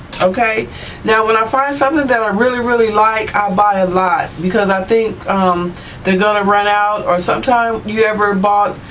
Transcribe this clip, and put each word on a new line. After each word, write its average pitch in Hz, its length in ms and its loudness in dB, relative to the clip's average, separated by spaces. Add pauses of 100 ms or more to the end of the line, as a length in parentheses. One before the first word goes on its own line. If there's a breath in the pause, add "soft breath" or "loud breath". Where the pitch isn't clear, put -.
(200)
okay? 196 480 0 (360 loud breath)
Now, 220 220 2
when 220 100 2
I 220 100 0
find 269 280 0
something 277 340 2
that 240 140 2
I 220 60 -2
really, 240 320 0
really 233 300 2
like, 214 440 0
I 208 200 0
buy 202 240 2
a 190 80 2
lot 175 420 0 (140)
because 196 260 0
I 190 160 0
think, 220 460 0
um, 180 420 0 (320 loud breath)
they're 190 140 2
gonna 208 260 2
run 202 220 2
out, 208 400 0
or 180 120 2
sometime 226 680 0
you 214 180 0
ever 208 300 0
bought 202 420 0 (140 loud breath)